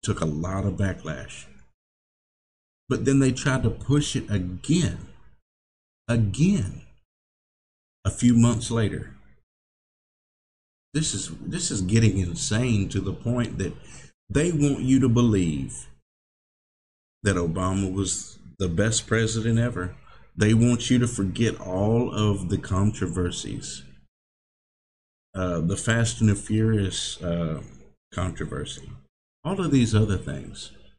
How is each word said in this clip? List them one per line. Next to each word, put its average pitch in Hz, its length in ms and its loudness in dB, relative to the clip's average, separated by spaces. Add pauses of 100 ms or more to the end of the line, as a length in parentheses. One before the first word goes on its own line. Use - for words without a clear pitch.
Took - 180 -2
a 82 40 -2
lot 90 400 -4
of 95 80 0
backlash. 85 720 -6 (1400)
But 123 160 -2
then 139 140 4
they 131 120 4
tried 131 320 -2
to 113 60 2
push 147 460 0
it - 140 -6
again, 98 800 -2 (1000)
again, 117 760 2 (1200)
a 101 60 0
few 120 240 4
months 117 380 4
later. 104 440 -4 (1800)
This 156 180 -2
is, - 160 -6 (100)
this - 300 -6
is 104 120 -2
getting 101 360 4
insane 101 720 0
to 98 100 -2
the 92 140 -6
point 117 460 -4
that 92 140 -4 (540)
they 156 240 2
want 147 280 2
you 131 220 4
to 131 80 4
believe 95 760 2 (1400)
that 98 140 2
Obama 92 580 0
was - 460 -6 (180)
the 92 120 -2
best 101 360 0
president 113 540 0
ever. 104 360 -2 (400)
They 107 200 6
want 120 340 4
you 127 100 6
to 117 80 2
forget 98 520 -2
all 107 520 0
of 98 380 0
the 95 80 0
controversies, 90 1300 -2 (1500)
uh, 90 240 -2
the 90 180 0
Fast 117 440 0
and 110 80 6
the 101 60 4
Furious, 107 840 -2
uh, 85 400 -4 (500)
controversy, 76 800 -8 (540)
all 190 160 -4
of 170 100 -2
these 120 240 4
other 101 240 4
things. - 540 -10 (280)